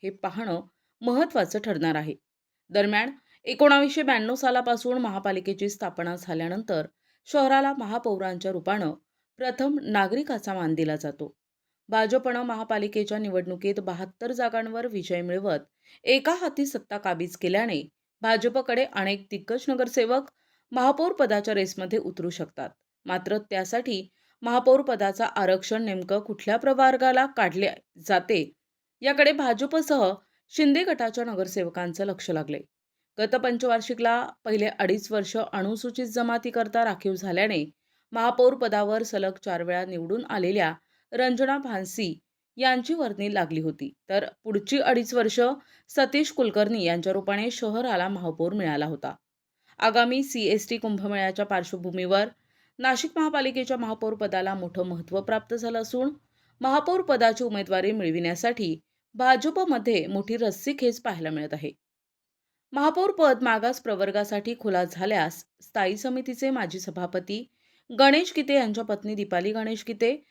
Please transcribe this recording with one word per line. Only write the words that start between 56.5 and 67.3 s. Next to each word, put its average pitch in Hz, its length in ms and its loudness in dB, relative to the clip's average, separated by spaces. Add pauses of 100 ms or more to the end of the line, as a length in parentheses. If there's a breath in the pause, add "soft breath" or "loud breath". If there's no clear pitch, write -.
महापौर 294 420 2
पदाची 233 420 4
उमेदवारी 196 480 0
मिळविण्यासाठी 175 840 -2 (400)
भाजपमध्ये 254 920 2
मोठी 202 300 -4
रस्सीखेच 233 640 -2
पाहायला 165 300 -4
मिळत 151 220 -6
आहे. 147 200 -8 (1000)
महापौर 311 380 2
पद 285 320 4
मागास 233 380 0
प्रवर्गासाठी 202 800 -2
खुला 185 240 0
झाल्यास 175 600 -2 (180)
स्थायी 196 340 -2
समितीचे 254 540 -4
माजी 190 300 -4
सभापती 185 640 -6 (460)